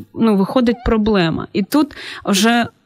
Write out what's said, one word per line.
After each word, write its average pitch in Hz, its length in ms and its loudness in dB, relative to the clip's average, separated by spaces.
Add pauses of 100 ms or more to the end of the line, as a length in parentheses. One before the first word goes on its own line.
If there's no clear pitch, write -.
(140)
ну, 220 220 2
виходить 233 480 2
проблема. 208 680 0
І 202 100 0
тут 294 300 0 (320)
вже 226 420 2 (200)